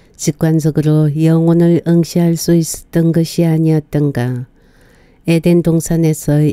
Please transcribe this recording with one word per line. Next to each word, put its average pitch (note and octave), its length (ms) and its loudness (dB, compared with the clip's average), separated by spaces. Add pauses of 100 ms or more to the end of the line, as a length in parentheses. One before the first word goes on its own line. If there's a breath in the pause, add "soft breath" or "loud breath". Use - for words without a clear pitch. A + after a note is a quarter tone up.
(160 soft breath)
직관적으로 D#3 1080 0
영혼을 E3 640 2
응시할 E3+ 500 0
수 E3+ 180 0
있었던 E3 560 -2
것이 E3 340 -2
아니었던가. D3 1000 -2 (800 soft breath)
에덴 E3+ 340 2
동산에서 D#3+ 800 0 (120)